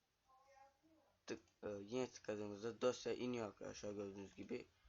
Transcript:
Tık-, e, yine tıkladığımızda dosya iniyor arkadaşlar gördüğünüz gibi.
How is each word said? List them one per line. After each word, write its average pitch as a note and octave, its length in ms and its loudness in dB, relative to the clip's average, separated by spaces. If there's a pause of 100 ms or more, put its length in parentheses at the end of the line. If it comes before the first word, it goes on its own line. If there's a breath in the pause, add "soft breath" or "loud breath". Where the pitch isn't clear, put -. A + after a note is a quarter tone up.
(1300)
Tık-, - 360 -6
e, F#2 60 -2
yine G#2 420 0
tıkladığımızda G#2+ 680 -2
dosya A#2+ 340 6
iniyor A#2+ 320 2
arkadaşlar G2+ 460 -4
gördüğünüz G2+ 420 -2
gibi. - 340 -4 (200 soft breath)